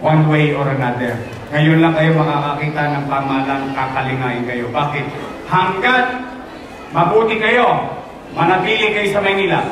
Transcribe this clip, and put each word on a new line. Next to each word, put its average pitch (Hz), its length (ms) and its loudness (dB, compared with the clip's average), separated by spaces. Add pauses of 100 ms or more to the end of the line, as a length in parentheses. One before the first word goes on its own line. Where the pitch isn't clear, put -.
One 156 240 4
way 151 240 4
or 139 160 0
another. 123 480 -2 (400)
Ngayon 156 240 4
lang 165 160 4
kayo 156 240 4
makakakita 151 640 -2 (100)
ng 143 160 -4
pamahalang 135 640 -2
kakalingain 127 800 -4
kayo. 120 160 -4
Bakit? 143 380 -2 (420)
Hanggat 196 800 0 (640)
mabuti 214 480 2
kayo, 233 480 2 (480)
manatili 185 560 2
kayo 208 240 0
sa 202 80 2
Maynila. 190 480 2